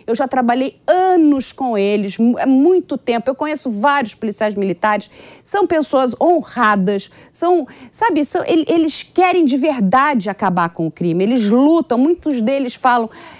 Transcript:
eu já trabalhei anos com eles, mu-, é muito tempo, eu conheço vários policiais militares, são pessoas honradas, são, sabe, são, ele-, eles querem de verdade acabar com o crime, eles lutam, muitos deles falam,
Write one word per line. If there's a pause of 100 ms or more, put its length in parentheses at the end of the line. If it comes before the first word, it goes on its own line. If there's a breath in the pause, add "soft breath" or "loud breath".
eu
já
trabalhei
anos
com
eles,
mu-,
é
muito
tempo,
eu
conheço
vários
policiais
militares, (340 loud breath)
são
pessoas
honradas, (200 loud breath)
são, (240 loud breath)
sabe,
são,
ele-,
eles
querem
de
verdade
acabar
com
o
crime,
eles
lutam,
muitos
deles
falam, (300 loud breath)